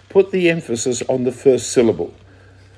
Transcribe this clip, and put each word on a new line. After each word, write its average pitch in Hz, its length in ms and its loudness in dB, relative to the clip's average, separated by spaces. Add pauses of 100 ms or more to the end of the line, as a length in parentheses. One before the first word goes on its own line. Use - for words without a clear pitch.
put 190 220 2
the 180 180 0
emphasis 123 540 -4
on 131 200 -2
the 123 80 0
first 123 400 0
syllable. 107 420 0 (640)